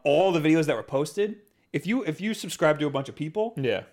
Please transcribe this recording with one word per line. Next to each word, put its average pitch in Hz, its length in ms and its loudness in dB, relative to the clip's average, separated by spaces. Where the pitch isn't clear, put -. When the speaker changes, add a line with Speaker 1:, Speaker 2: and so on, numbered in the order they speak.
Speaker 1:
all 160 280 4
the 165 80 2
videos 156 280 4
that 143 80 0
were 107 80 -6
posted, 196 540 -2
if 175 140 -4
you, 233 180 -2
if 156 140 -4
you 208 140 -4
subscribe 156 460 0
to 147 60 0
a 143 40 -2
bunch 135 200 -4
of - 60 -16
people, 214 400 -4
Speaker 2:
Yeah. 117 380 0